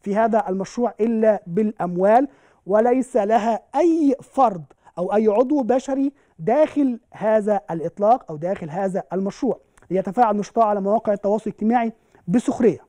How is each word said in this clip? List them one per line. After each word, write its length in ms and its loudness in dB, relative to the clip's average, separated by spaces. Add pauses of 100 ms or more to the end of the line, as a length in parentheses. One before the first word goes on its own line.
في 140 -4
هذا 340 0
المشروع 500 -4
إلا 480 2
بالأموال، 800 2 (380)
وليس 520 0
لها 420 0 (160)
أي 460 2
فرد 420 -2 (340)
أو 160 -4
أي 140 2
عضو 360 2
بشري 480 -2 (280)
داخل 600 0 (120)
هذا 500 0 (100)
الإطلاق 600 -2
أو 40 -10
داخل 340 -8
هذا 340 -4 (100)
المشروع. 460 -4 (320)
ليتفاعل 420 0
النشطاء 320 0
على 160 0
مواقع 320 -2
التواصل 360 -2
الاجتماعي 440 -2 (340)
بسخرية 600 0